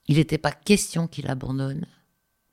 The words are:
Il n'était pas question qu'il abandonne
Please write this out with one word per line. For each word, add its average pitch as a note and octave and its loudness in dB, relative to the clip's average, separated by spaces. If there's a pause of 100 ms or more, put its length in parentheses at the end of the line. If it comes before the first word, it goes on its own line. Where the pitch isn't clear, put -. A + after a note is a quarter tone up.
Il D3 4
n'était D#3 2
pas D3 -2
question - 0
qu'il C#3 -8
abandonne C3+ -4 (680)